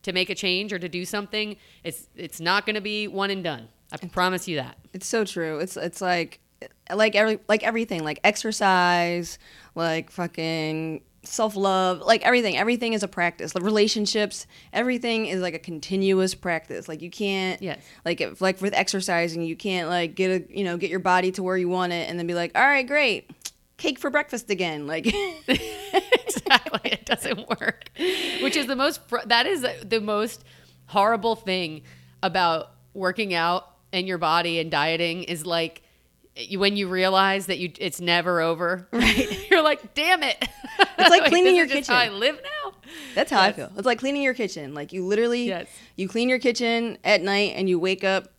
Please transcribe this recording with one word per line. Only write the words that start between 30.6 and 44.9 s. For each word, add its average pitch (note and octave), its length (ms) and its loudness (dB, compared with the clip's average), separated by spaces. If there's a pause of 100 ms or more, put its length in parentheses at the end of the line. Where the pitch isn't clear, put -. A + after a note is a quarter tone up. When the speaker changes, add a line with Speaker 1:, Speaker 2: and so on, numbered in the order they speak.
Speaker 1:
horrible G#3+ 480 2
thing F3+ 480 -4 (400)
about E3+ 480 0 (220)
working F#3+ 400 -2
out E3+ 340 0 (260)
and F#3 140 -2
your F#3 100 -4
body E3 420 2
and E3 100 -4
dieting E3 540 0
is, D#3 220 -6
like, E3+ 360 -2 (560)
y-, F#3 200 -8
when G3 200 2
you G3 100 0
realize F#3+ 600 4
that F#3 120 -2
you, F3 200 -4
it's D3+ 200 -4
never F3 420 2
over. E3+ 500 0
Speaker 2:
Right. A#3+ 560 2
Speaker 1:
<laughs> - 40 2
You're F4 120 6
like, D4+ 300 0
"Damn E4 300 2
it." B3 160 -2
Speaker 2:
It's - 720 2
like - 0 -
Speaker 1:
<laughs> E4+ 120 10
Like, - 80 2
Speaker 2:
cleaning F4+ 260 8
Speaker 1:
this - 20 8
Speaker 2:
your E4+ 80 6
Speaker 1:
is C4 60 -4
just C#4+ 180 0
how B3 120 6
Speaker 2:
kitchen. A3+ 140 0
Speaker 1:
I - 20 -6
live B3+ 260 0
now? C#5+ 300 -8 (420)
Speaker 2:
That's - 160 2
how F#3+ 100 6
I F#3+ 60 8
Speaker 1:
Yes. G#3 80 2
Speaker 2:
feel. - 220 -10
It's G3+ 80 -6
like A#3+ 140 2
cleaning C#4 220 -2
your C4+ 140 2
kitchen. D#3+ 380 -6
Like, D3+ 200 -10